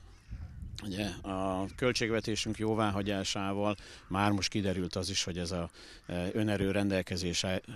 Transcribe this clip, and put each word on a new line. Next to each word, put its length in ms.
Ugye 220
a 600
költségvetésünk 840
jóváhagyásával 1160
már 220
most 180
kiderült 480
az 140
is, 140
hogy 140
ez 120
a, 200
e, 260
önerő 380
rendelkezése, 920